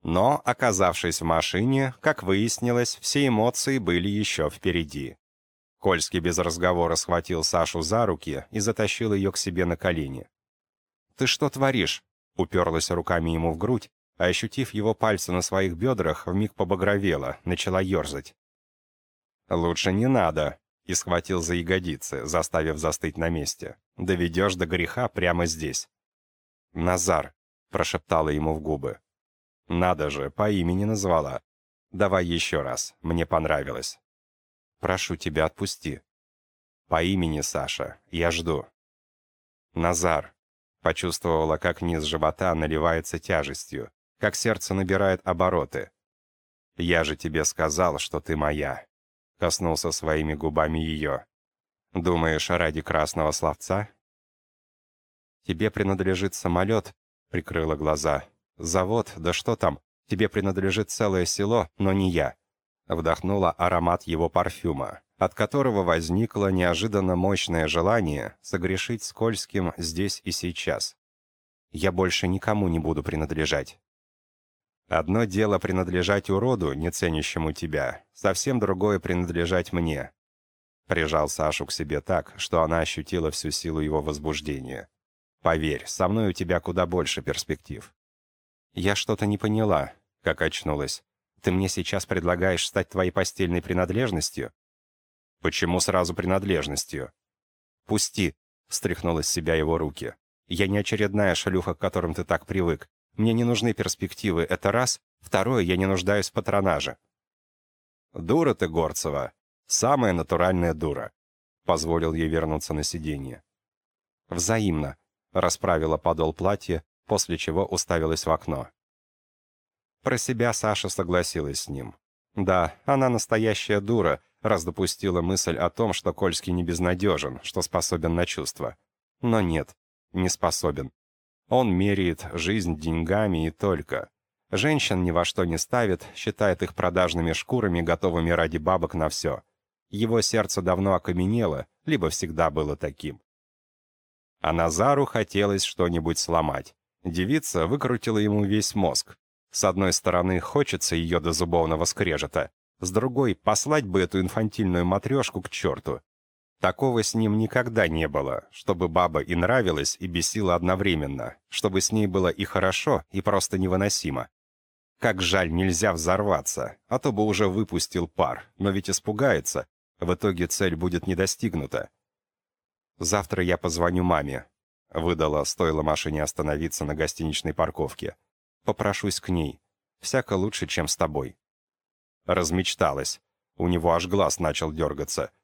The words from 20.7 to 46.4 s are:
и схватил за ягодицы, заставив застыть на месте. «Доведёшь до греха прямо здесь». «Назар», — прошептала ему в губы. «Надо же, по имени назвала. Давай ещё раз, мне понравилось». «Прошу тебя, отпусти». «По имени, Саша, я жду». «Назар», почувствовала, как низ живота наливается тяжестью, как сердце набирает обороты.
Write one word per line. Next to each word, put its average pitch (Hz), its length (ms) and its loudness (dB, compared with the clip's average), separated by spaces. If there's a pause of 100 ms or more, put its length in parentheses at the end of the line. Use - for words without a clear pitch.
и 90 100 -6
схватил 87 460 -2
за 82 140 -2
ягодицы, 85 720 -2
заставив 80 520 0
застыть 78 380 -2
на 82 120 0
месте. - 480 -6 (200)
«Доведёшь 90 580 0
до 90 120 -2
греха 90 420 -2
прямо 87 380 2
здесь». 78 420 -6 (840)
«Назар», — 90 640 0 (360)
прошептала 80 580 0
ему 78 260 0
в 78 60 -6
губы. 71 400 -4 (680)
«Надо 85 420 2
же, 71 200 -4
по 107 200 0
имени 92 340 0
назвала. 87 580 0 (480)
Давай 95 360 2
ещё 85 360 0
раз, 62 380 -6
мне 82 260 0
понравилось». 73 720 -2 (840)
«Прошу 92 360 0
тебя, 80 300 0
отпусти». - 560 -6 (840)
«По 82 140 2
имени, 87 380 2
Саша, - 600 -6 (100)
я 85 200 2
жду». 80 360 -2 (1040)
«Назар», 85 640 2 (480)
почувствовала, 80 760 2
как 87 240 -2
низ 85 220 0
живота 78 520 0
наливается 80 640 0
тяжестью, 69 720 -4 (280)
как 107 160 0
сердце - 400 -2
набирает 95 500 2
обороты. 87 680 0 (840)